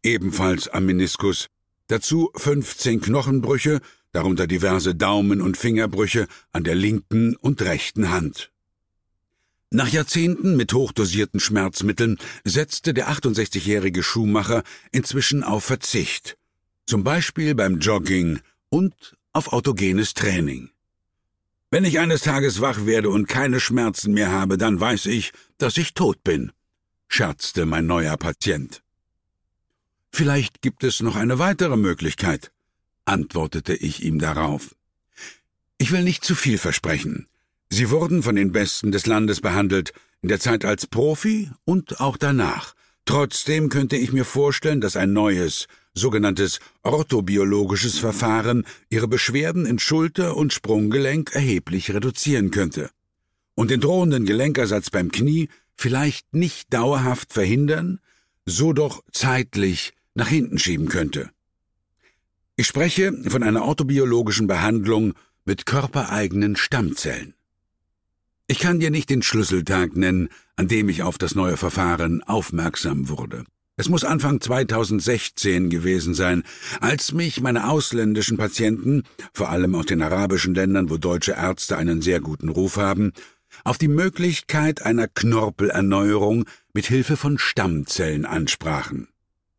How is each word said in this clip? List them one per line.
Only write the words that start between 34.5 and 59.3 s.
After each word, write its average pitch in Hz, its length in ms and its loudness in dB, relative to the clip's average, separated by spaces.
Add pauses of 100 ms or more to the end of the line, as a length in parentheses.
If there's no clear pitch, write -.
Ich 139 140 0
will 180 100 2
nicht 180 240 0
zu 185 80 2
viel 120 240 2
versprechen. 78 680 -4 (440)
Sie 110 180 2
wurden 160 340 2
von 110 140 2
den 98 160 2
Besten 101 400 0
des 98 140 -2
Landes 107 340 2
behandelt, 95 540 0 (260)
in 92 80 -2
der 104 120 0
Zeit 113 260 0
als 104 200 0
Profi 156 640 0 (140)
und - 360 0
auch - 180 -2
danach. 131 560 0 (320)
Trotzdem 147 640 0
könnte 135 260 0
ich 120 160 0
mir 131 140 2
vorstellen, 143 560 0
dass 98 120 -2
ein 95 200 2
neues, 95 540 2 (260)
sogenanntes 101 640 0 (220)
orthobiologisches 101 1160 0
Verfahren 113 640 0 (260)
Ihre 113 180 0
Beschwerden 143 580 0
in 117 120 0
Schulter 165 580 0
und 143 160 0
Sprunggelenk 131 800 0
erheblich 104 580 0
reduzieren 113 580 0
könnte 85 400 -2 (640)
und 117 160 0
den 131 100 2
drohenden 156 460 2
Gelenkersatz 110 640 0
beim 90 200 0
Knie 147 380 0 (260)
vielleicht 131 600 -2
nicht - 380 -2
dauerhaft 127 600 0
verhindern, 147 680 0 (440)
so 123 280 2
doch 143 300 0 (100)
zeitlich 120 800 0 (220)